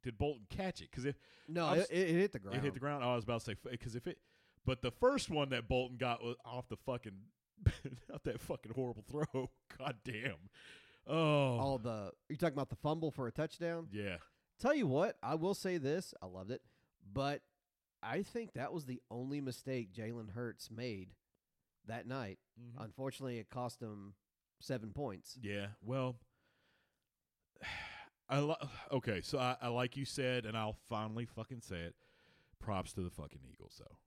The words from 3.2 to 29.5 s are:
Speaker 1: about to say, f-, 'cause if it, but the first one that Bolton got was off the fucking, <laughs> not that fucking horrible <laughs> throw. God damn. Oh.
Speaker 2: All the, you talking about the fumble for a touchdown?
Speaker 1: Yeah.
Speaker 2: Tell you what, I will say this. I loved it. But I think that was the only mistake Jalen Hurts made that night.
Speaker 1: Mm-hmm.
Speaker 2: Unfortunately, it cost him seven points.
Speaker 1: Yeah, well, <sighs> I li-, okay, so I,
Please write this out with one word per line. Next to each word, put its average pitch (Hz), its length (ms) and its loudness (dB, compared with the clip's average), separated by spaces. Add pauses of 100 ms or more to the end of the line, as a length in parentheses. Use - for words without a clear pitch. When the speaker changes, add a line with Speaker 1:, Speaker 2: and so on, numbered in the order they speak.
Speaker 1:
about 113 160 2
to - 60 -10
say, 113 60 -4 (140)
f-, 123 140 -6
'cause 117 160 -6
if 123 120 -4
it, 175 120 -6 (460)
but 127 160 2
the 123 100 2
first 254 380 4
one 147 200 2
that 117 200 0
Bolton 127 280 4
got 123 240 0
was 117 220 -2
off 123 240 -4
the 110 80 -2
fucking, 113 420 -2 (480)
<laughs> - 440 6
not - 160 -8
that 123 160 0
fucking 123 320 -6
horrible 120 300 0
<laughs> - 60 -18
throw. 135 400 0 (280)
God 131 260 -4
damn. 104 460 -6 (580)
Oh. 151 500 6
Speaker 2:
All 135 200 2
the, 110 340 -2 (160)
you 151 80 -6
talking 165 200 4
about 135 140 0
the 117 60 -4
fumble 160 360 2
for 127 160 -2
a 113 40 -4
touchdown? 165 600 -2
Speaker 1:
Yeah. 101 240 -2 (420)
Speaker 2:
Tell 262 160 6
you 262 120 4
what, 143 360 4
I 139 120 0
will 170 180 2
say 185 240 0
this. 151 440 0
I 92 40 -10
loved 95 260 -8
it. 131 100 -6 (500)
But 139 300 0 (600)
I 127 220 0
think 233 300 -6
that 127 200 -4
was 156 120 -4
the 127 240 -6
only 131 320 -2
mistake 127 520 -2
Jalen 110 380 -6
Hurts 117 380 -6
made 107 440 -6 (720)
that 110 200 -6
night. 117 340 -4 (220)
Speaker 1:
Mm-hmm. 120 220 -10
Speaker 2:
Unfortunately, 123 560 -4
it 104 100 -10
cost 123 320 -4
him 101 320 -8 (460)
seven 113 320 -4
points. 120 500 -6
Speaker 1:
Yeah, 101 260 -2 (140)
well, 127 360 -2 (1400)
<sighs> - 680 -10
I 139 100 4
li-, 151 160 2 (360)
okay, 110 300 0
so - 160 -2
I, 127 240 4